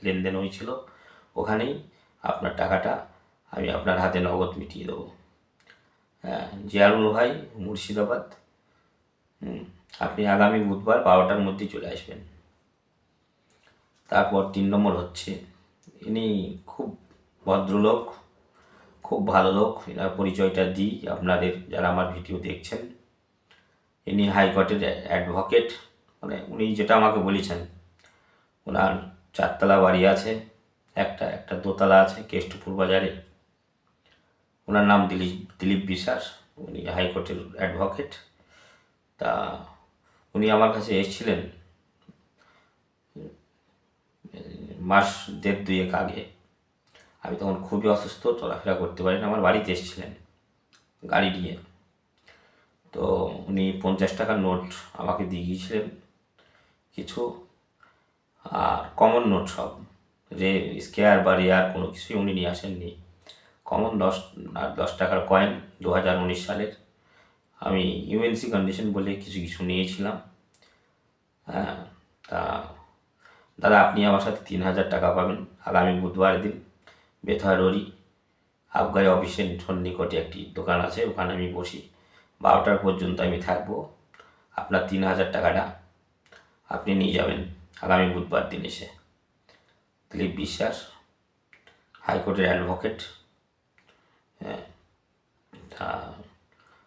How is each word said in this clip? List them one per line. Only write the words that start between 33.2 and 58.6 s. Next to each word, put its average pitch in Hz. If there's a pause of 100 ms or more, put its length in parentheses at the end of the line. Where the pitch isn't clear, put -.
ওনার 104
নাম 101
দিলীপ, 90
দিলীপ 95
বিশ্বাস, - (240)
উনি -
হাইকোর্টের 90 (200)
অ্যাডভোকেট। 95 (1040)
তা - (760)
উনি 107
আমার 110
কাছে 104
এসেছিলেন 98 (3250)
মাস 98
দেড় 98
দুয়েক 92
আগে। - (1000)
আমি 92
তখন 95
খুবই 104
অসুস্থ, -
চলাফেরা -
করতে 90
পারি 92
না, 107
আমার 107
বাড়িতে 92
এসেছিলেন - (920)
গাড়ি 98
নিয়ে। 92 (1400)
তো 95 (220)
উনি 95
পঞ্চাশ 95
টাকার 110
নোট 90 (200)
আমাকে 101
দিয়ে 90
গিয়েছিলেন 92 (1080)
কিছু, - (1000)
আর -